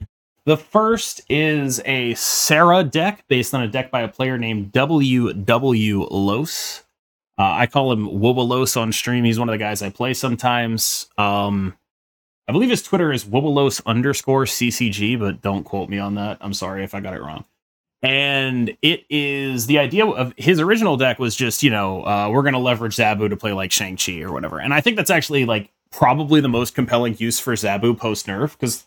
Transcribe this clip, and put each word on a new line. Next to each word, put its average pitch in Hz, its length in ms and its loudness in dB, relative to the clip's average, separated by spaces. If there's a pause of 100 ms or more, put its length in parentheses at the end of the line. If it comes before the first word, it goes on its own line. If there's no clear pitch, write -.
(460)
The 151 100 4
first 214 760 0
is 143 540 0
a 127 300 0
Serra 170 720 2
deck 165 420 -2
based 123 260 0
on 131 100 -2
a 113 40 -2
deck 127 240 -6
by 127 100 -2
a 113 60 -4
player 131 300 -4
named 110 340 -4
W 131 600 2
W 107 760 2
Los. 101 720 -2 (540)
Uh, 101 60 4
I 98 240 4
call 135 240 2
him 107 160 0
Wobolos 123 720 2
on 113 140 0
stream. 123 320 0
He's 113 140 2
one 120 100 0
of 113 40 0
the 107 40 0
guys 104 240 -4
I 98 80 -6
play 123 240 -4
sometimes. 120 1040 -2
Um, 101 580 0 (720)
I 107 60 -2
believe 226 160 2
his 240 120 0
Twitter 165 300 0
is 120 140 -4
Wobolos 139 600 0
underscore 131 600 0
C 120 260 -2
C 117 180 0
G, 104 280 -2
but 101 240 -4
don't 98 220 -2
quote - 260 -6
me 101 100 -4
on 101 160 -4
that. 104 240 -6
I'm 98 140 -8
sorry 95 320 -6
if 98 100 -10
I 98 60 -8
got 95 120 -10
it - 80 -10
wrong. 78 220 -12 (600)
And 135 760 0
it 160 280 2
is, 139 580 -4
the 147 120 4
idea 147 260 2
of 131 300 -2
his 165 240 4
original 190 380 2
deck 127 220 0
was 120 180 -2
just, 120 260 -2
you 143 60 6
know, 98 340 -2
uh, 101 260 0
we're 127 140 4
gonna 135 160 0
leverage 117 380 0
Zabu 107 320 2
to 98 80 -4
play, 104 160 -4
like, 95 180 -4
Shang-Chi 95 480 -4
or 85 140 -8
whatever. 73 260 -6
And 113 140 -2
I 147 80 4
think 220 160 2
that's 196 120 0
actually, 147 360 2
like, 107 260 -2 (180)
probably 147 520 2
the 139 80 2
most 117 260 -2
compelling 120 420 0
use 113 220 -4
for - 140 -2
Zabu 104 440 0
post-nerf, 107 600 -6
'cause - 280 -4